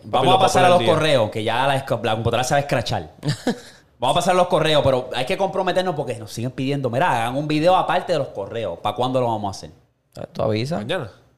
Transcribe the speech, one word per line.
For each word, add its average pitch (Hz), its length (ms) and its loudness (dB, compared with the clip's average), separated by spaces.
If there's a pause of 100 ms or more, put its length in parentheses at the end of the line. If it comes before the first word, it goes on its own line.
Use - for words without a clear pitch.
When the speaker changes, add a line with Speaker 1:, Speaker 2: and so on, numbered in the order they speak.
Speaker 1:
vamos 107 80 -16
Speaker 2:
Papi, 123 140 2
lo 175 80 4
Speaker 1:
a 190 60 6
pasar 185 260 4
a - 20 8
Speaker 2:
pongo - 20 6
Speaker 1:
los 180 100 6
Speaker 2:
al - 60 0
día. 175 100 4
Speaker 1:
correos, 143 340 2
que 110 140 -6
ya 117 240 0
la, 139 100 2
esco-, 127 260 -4
la 110 120 0
computadora 117 280 0
sabe 143 180 0
escrachar. 113 500 -4 (100)
Speaker 3:
<laughs> - 800 -6
Speaker 1:
Vamos 143 180 0
a - 20 2
pasar 180 140 2
a 180 40 2
los 180 100 4
correos, 156 360 2
pero 127 320 2
hay 127 100 -2
que 190 120 -2
comprometernos 180 580 -2
porque 127 220 -6
nos 104 140 -14
siguen 120 200 -6
pidiendo, 135 380 -2
"Mira, 135 200 0 (140)
hagan 123 140 -4
un 151 100 -4
video 151 300 2
aparte 175 340 0
de 160 80 0
los 135 100 -4
correos". 101 500 -6
¿Para 107 160 -2
cuándo 127 260 0
lo 120 60 2
vamos 104 280 -4
a - 20 -14
hacer? 78 120 -16 (480)
Speaker 3:
Eh, - 160 -10
tú - 100 -6
avisa. 113 340 -2
Speaker 2:
Mañana. 127 320 -6 (280)